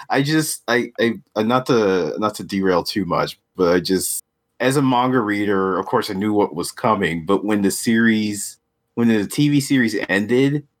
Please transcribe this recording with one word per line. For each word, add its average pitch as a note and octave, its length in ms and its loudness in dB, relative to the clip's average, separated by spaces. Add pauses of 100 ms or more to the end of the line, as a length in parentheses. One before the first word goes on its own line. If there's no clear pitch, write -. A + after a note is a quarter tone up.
I C3 120 2
just, D#3 460 -2
I, A#2+ 320 0
I, A2+ 140 2 (220)
uh, A2 60 0
not B2 240 0
to, F#2+ 540 2
not G#2 160 -2
to - 80 -10
derail F#2 400 0
too G2 220 -4
much, D2+ 340 -4 (160)
but F2 180 4
I F2+ 60 4
just, F2 440 -2 (360)
as C3 180 0
a D3+ 60 2
manga B2+ 360 2
reader, G2+ 600 0
of G2 80 -6
course, A2 240 -2
I - 20 -6
knew G#2 200 -2
what G#2 220 0
was E2 160 -6
coming. F2+ 540 -2
But G2 180 0
when G#2 200 0
the F#2+ 80 2
series, A2 880 0 (340)
when A#2 140 0
the G#2+ 180 2
T D3 240 0
V D3 100 4
series B2+ 360 2 (120)
ended B2 600 0 (120)